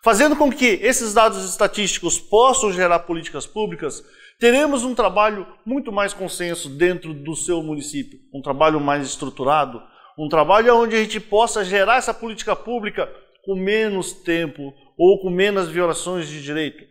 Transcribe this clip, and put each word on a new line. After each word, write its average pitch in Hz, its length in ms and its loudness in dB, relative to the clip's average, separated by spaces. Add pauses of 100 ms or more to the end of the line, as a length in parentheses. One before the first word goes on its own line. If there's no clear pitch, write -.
fazendo 262 320 4
com 294 160 4
que 233 320 2
esses 233 280 0
dados 202 320 4
estatísticos 190 760 -2
possam 226 520 2
gerar 175 280 2
políticas 160 480 -8
públicas, 175 560 -8 (340)
teremos 262 460 4
um 254 100 -4
trabalho 208 540 0 (180)
muito 247 260 -6
mais 202 220 -2
consenso 175 560 -8
dentro 165 420 0
do 147 240 -10
seu 170 280 -4
município, 147 560 -8 (120)
um 139 120 -12
trabalho 151 360 2
mais 143 280 -2
estruturado, 131 760 -2 (380)
um 151 100 -6
trabalho 190 460 4
onde 226 200 2
a 220 40 2
gente 214 200 -4
possa 220 460 0
gerar 196 300 2
essa 240 180 -2
política 220 420 -6
pública 208 560 -6 (320)
com 196 120 -4
menos 196 580 -2
tempo 160 580 -6 (240)
ou 190 240 6
com 185 120 -6
menos 190 360 0
violações 170 600 -4
de 151 160 -14
direito 147 480 -8